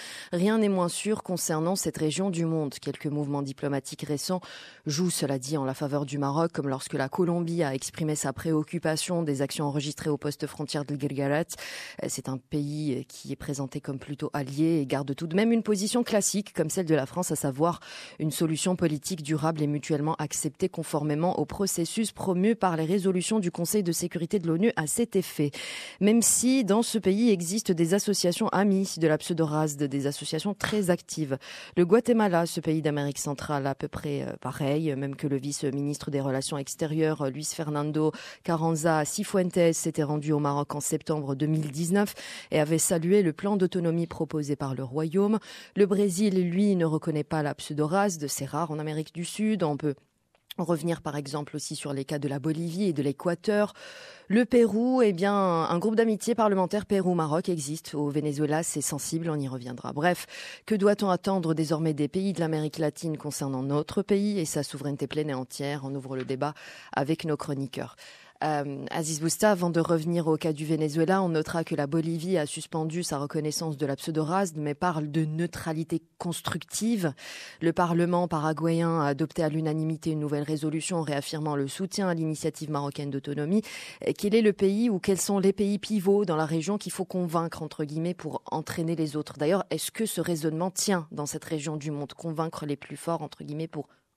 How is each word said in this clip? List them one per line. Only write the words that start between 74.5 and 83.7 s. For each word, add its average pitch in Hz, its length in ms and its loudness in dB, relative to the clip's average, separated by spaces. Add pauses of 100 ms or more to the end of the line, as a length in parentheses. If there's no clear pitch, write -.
mais 147 160 -2
parle 151 360 -2
de 160 140 2
neutralité 160 800 -4 (160)
constructive. 175 960 -2 (480)
Le 165 100 4
Parlement 175 540 2
paraguayen 165 720 2
a 143 60 4
adopté 147 380 0
à 156 40 4
l'unanimité 156 640 0
une 156 80 0
nouvelle 147 240 0
résolution 156 580 -2
réaffirmant 147 540 -2
le 139 140 0
soutien 190 400 -2
à 175 40 2
l'initiative 156 580 -4
marocaine 143 380 -4
d'autonomie. 147 540 0 (440)